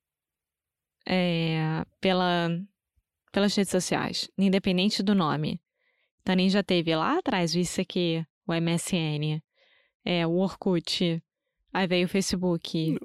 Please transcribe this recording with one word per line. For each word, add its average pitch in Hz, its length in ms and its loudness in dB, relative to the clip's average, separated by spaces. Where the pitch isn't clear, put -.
é, 165 800 0
pela, 180 480 2
pelas 196 220 2
redes 196 160 0
sociais, - 580 -2
independente 190 640 2
do 202 120 2
nome. 156 460 0
Então, 185 160 0
nem 185 120 4
já 196 140 2
teve 165 320 0
lá 196 240 0
atrás 180 360 0
o 175 40 0
I 180 60 0
C 185 200 -4
Q, 165 400 -2
o 170 80 -2
M 165 180 0
S 170 240 -2
N, 151 460 -2
é, 170 220 0
o 165 100 0
Orkut, 180 840 -2
aí 190 140 0
veio 180 200 2
o - 20 -10
Facebook. 175 960 0